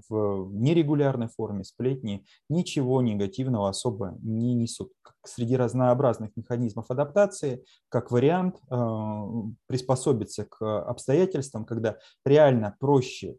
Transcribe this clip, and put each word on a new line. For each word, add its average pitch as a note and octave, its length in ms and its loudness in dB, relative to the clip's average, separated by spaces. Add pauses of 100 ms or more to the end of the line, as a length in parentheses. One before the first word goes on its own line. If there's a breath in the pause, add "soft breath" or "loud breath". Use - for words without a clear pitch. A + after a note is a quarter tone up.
в G2+ 440 -2
нерегулярной C#3 760 2
форме G#2 360 -6
сплетни A#2+ 600 -4 (240 soft breath)
ничего C#3 540 0
негативного G#2 680 0
особо G2 540 -4
не A2+ 320 0
несут. A2+ 360 -4 (120)
Как - 120 -20 (100)
среди A#2+ 320 -2
разнообразных B2 800 2
механизмов A2+ 560 -4
адаптации, D3 720 0 (260 soft breath)
как - 220 -2
вариант, E3+ 460 2 (140)
э, B2+ 40 -4 (920)
приспособиться A#2+ 800 -2
к G#2+ 360 -4
обстоятельствам, C#3+ 840 -2
когда A2+ 320 -4 (280 soft breath)
реально C3+ 540 6
проще C3 600 0